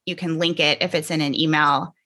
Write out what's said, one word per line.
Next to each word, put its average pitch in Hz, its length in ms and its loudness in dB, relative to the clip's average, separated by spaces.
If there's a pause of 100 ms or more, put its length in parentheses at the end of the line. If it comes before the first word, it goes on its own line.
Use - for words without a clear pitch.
You 180 100 -6
can 165 240 -4
link 170 200 0
it 151 220 2
if 175 140 0
it's 156 160 -4
in 156 100 0
an 143 180 0
email 151 540 2 (120)